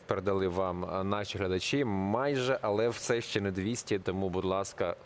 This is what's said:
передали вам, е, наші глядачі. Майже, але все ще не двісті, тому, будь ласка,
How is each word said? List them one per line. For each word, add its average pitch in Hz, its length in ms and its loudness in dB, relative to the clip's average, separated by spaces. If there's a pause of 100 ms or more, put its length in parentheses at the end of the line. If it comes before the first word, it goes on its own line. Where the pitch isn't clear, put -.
передали 95 420 2
вам, 90 380 0
е, 92 180 -2
наші 101 340 -2
глядачі. 95 480 0
Майже, 123 760 0
але 110 280 2
все 117 320 0
ще - 200 0
не 98 100 0
двісті, 101 480 -2
тому, 95 300 0
будь 92 160 0
ласка, 95 500 0 (100)